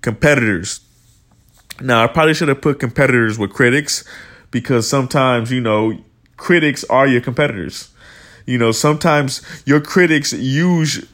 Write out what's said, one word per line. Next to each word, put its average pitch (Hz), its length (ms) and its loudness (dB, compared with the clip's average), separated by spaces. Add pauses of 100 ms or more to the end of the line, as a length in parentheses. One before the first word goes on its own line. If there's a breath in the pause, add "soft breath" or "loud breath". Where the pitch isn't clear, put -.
Competitors. 110 800 0 (960)
Now, 120 240 2
I 117 40 4
probably 156 260 2
should 156 160 -2
have 139 140 -2
put 147 160 0
competitors 120 600 0
with 101 140 -4
critics 139 520 0 (460 loud breath)
because 117 380 -2
sometimes, 127 640 0
you 127 80 -2
know, 110 380 0 (400)
critics 156 460 0
are 135 220 4
your 123 140 4
competitors. 120 720 -6 (560 loud breath)
You 127 100 -2
know, 113 160 2
sometimes 147 720 0 (240 loud breath)
your 147 160 4
critics 156 500 2
use 156 800 -2